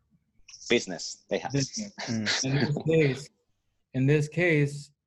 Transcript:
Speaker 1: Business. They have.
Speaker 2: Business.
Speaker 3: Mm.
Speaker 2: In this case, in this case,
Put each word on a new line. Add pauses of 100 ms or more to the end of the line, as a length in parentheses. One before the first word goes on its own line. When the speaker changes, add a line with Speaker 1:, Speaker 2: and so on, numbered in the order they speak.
(680)
Speaker 1:
Business.
They
have.
Speaker 2:
Business. (140)
Speaker 3:
Mm.
Speaker 2:
In
this (100)
case, (640)
in
this
case, (180)